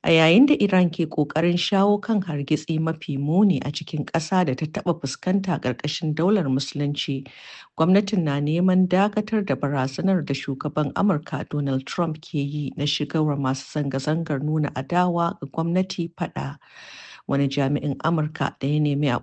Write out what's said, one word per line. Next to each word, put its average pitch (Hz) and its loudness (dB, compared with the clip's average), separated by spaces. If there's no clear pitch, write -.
A - -2
yayin 165 6
da 285 6
Iran 190 4
ke 165 -2
ƙoƙarin 165 0
shawo 202 2
kan 214 0
hargitsi 151 -2
mafi 160 -2
muni 160 4
a - -6
cikin - -6
ƙasa 175 0
da 131 0
ta 143 -4
taɓa 160 -2
fuskanta 190 -2
ƙarƙashin 147 -4
daular 180 2
Musulunci, 135 -4
gwamnatin 185 4
na 143 0
neman 180 4
dakatar 208 2
da 135 0
barazanar 143 0
da - -4
shugaban 139 -2
Amurka 170 0
Donald 139 -2
Trump 160 -2
ke - -4
yi 143 -4
na 143 -2
shigarwa 151 0
masu 131 -2
zanga-zangar 147 -2
nuna 151 0
adawa 170 -2
ga - -10
gwamnati 170 -2
faɗa. 139 -6
Wani 139 2
jami'in 139 0
Amurka 156 -2
da 135 -4
ya 151 2
nemi 147 2
a 120 0